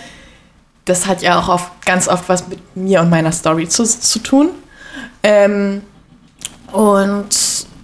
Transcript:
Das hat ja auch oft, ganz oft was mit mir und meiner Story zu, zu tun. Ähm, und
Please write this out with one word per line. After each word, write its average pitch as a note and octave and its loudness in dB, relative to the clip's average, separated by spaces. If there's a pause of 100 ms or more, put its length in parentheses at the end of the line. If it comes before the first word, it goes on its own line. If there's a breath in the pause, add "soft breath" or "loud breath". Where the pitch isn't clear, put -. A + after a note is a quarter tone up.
(840 loud breath)
Das F3+ 0
hat F#3+ -2
ja F3 2
auch E3+ -4
oft, - -4
ganz F#3 0
oft F3+ -2
was F3+ -2
mit F3+ -12 (160)
mir F#3 2
und E3+ 2
meiner D#3+ 2
Story E3 -2
zu, A#3 0
zu - -2
tun. C#4+ 2 (720 loud breath)
Ähm, G3+ 2 (880)
und G3+ 0 (160)